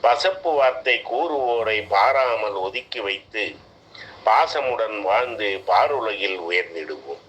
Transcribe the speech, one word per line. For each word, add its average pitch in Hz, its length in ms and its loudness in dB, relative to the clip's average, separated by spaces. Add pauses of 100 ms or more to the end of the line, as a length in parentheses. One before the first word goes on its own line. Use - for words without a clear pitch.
பசப்பு 165 520 2
வார்த்தை 131 460 2 (100)
கூறுவோரை 117 760 0
பாராமல் 110 640 2
ஒதுக்கி 98 460 -6
வைத்து, 101 560 -6 (680)
பாசமுடன் 117 760 2
வாழ்ந்து 104 640 -2
பாருலகில் 110 720 2
உயர்ந்திடுவோம். 82 760 -6 (120)